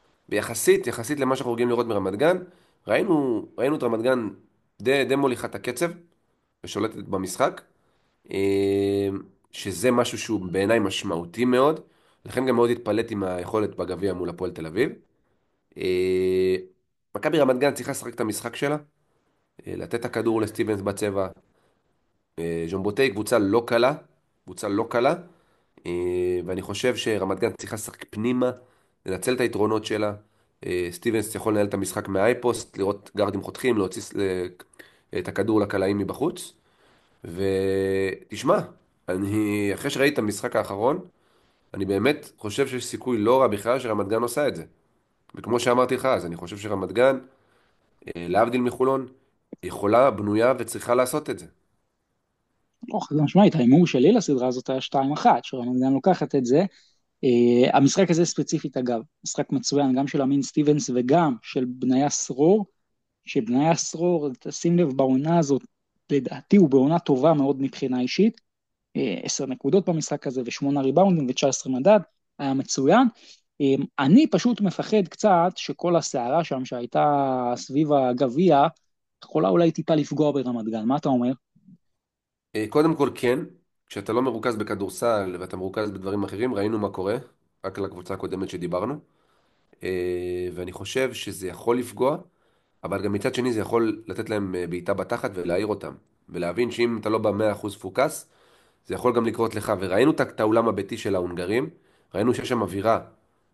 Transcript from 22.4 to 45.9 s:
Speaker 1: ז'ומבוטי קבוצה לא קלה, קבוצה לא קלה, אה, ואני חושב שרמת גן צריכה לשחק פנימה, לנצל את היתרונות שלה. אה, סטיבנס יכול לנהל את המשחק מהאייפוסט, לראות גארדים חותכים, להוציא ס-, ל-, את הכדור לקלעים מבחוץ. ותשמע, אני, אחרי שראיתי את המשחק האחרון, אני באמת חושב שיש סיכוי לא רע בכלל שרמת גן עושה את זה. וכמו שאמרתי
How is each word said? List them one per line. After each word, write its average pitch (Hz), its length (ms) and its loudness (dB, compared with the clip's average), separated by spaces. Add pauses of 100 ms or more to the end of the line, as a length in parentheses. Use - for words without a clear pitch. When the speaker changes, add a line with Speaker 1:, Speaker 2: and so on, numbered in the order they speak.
Speaker 1:
ז'ומבוטי 101 400 0
קבוצה 107 300 0
לא 107 280 2
קלה, 123 260 2 (520)
קבוצה 92 220 -10
לא 104 220 -2
קלה, 131 260 2 (720)
אה, 90 600 -2
ואני 92 160 -6
חושב 113 340 -4
שרמת 95 440 -2
גן 113 180 0
צריכה - 180 -10
לשחק - 340 -14
פנימה, 123 420 0 (540)
לנצל 95 300 -2
את 127 60 -2
היתרונות 107 440 0
שלה. 104 280 -2 (520)
אה, 90 260 -4
סטיבנס 110 440 -2
יכול 107 180 -2
לנהל 104 120 2
את 101 80 -6
המשחק 101 340 -4
מהאייפוסט, 110 720 0
לראות 98 400 -4
גארדים 98 240 0
חותכים, - 360 -2
להוציא 95 240 -2
ס-, - 140 -16
ל-, 92 320 -2 (720)
את 90 80 -6
הכדור 107 320 2
לקלעים 101 380 0
מבחוץ. 101 560 -4 (720)
ותשמע, 98 1400 0 (500)
אני, 101 640 -2
אחרי 113 160 -6
שראיתי 139 240 2
את 139 60 -4
המשחק 117 360 -4
האחרון, 110 440 -2 (760)
אני 98 120 -6
באמת 110 520 0
חושב 131 300 -2
שיש 123 180 -8
סיכוי 120 320 -4
לא 117 240 4
רע 127 60 4
בכלל 113 320 0
שרמת 104 280 -4
גן 110 140 0
עושה 127 260 -2
את 101 80 -4
זה. 82 80 -12 (720)
וכמו 117 240 -2
שאמרתי 123 360 2